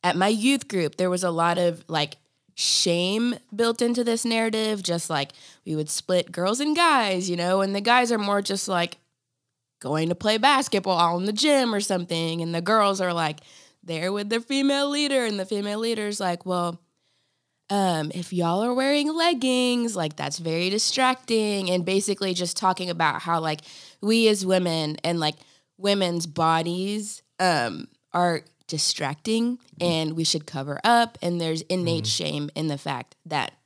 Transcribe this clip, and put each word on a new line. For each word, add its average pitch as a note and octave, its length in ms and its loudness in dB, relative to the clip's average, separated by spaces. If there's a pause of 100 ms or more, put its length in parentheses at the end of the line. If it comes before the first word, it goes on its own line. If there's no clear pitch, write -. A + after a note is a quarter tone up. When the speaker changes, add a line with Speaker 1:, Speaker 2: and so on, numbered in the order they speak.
Speaker 1:
at F3 140 2
my F#3 120 2
youth A3+ 380 2
group, E3+ 300 -2
there F#3 140 2
was F3+ 140 0
a F3+ 60 0
lot E3+ 280 2
of, E3+ 300 0
like, D3+ 280 -2 (400)
shame G3 800 0 (180)
built A#3 260 0
into A#3+ 220 2
this A#3 220 0
narrative. A3 580 0
Just, E3+ 260 -4
like, C#3 240 -2 (320)
we D#3 120 -4
would D3+ 120 -4
split - 440 -2
girls F#3+ 280 -2
and D4+ 140 0
guys, A3 560 2
you F3 60 0
know, F3+ 240 2
and G3 160 0
the G3+ 40 -2
guys A#3 300 4
are A3+ 80 0
more G3+ 240 0
just, G3 260 -4
like, F3 300 -2 (840)
going D#3 280 -2
to F3 80 0
play G#3+ 220 0
basketball F#3+ 800 2
in F#3 60 -2
the G#3 80 -2
gym C4 400 4
or G#3 60 0
something. E3+ 640 -2
And E3 100 -4
the E3+ 80 -2
girls G3+ 400 2
are, F3+ 120 0
like, D#3 260 -2 (460)
there E3+ 280 -4
with G#3 160 -4
their A3+ 120 0
female C#4 500 0
leader, C#4 340 0
and G#3 140 -2
the F#3+ 80 -4
female G3+ 320 -4
leader's A3 400 -4
like, F3+ 260 -2
"Well, F3 360 -4 (880)
um, F3 440 0
if F3 180 -8
y'all F3 320 0
are B3 80 0
wearing C#4+ 420 2
leggings, B3+ 800 2
like, D#3 220 -4
that's C#3+ 220 -4
very E3 320 -2
distracting," A3 1000 0
and F3+ 140 2
basically G3 500 0
just F3 220 -4
talking F#3 320 0
about E3 340 0
how, E3+ 180 0
like, D#3 200 -2 (400)
we A3 280 4
as G3 180 2
women E3 580 0
and, E3+ 160 0
like, D3+ 160 0 (400)
women's F#3 500 0
bodies, F3 960 0 (160)
um, C#3 500 0 (240)
are F3 300 2 (240)
distracting A3 920 -2 (220)
Speaker 2:
Mm-hmm. - 20 -2 (100)
Speaker 1:
and D#3+ 240 0
we E3 80 -2
should D#3 200 -2
cover C#3+ 380 -8
up. A#3 400 2
And F3 180 -2
there's D#3+ 220 -2
innate E3+ 420 -2
Speaker 2:
Mm-hmm. - 200 -2
Speaker 1:
shame D3 320 -4
in D#3 100 -2
the C#3+ 120 -2
fact C3 360 -8 (120)
that D3+ 260 -4 (140)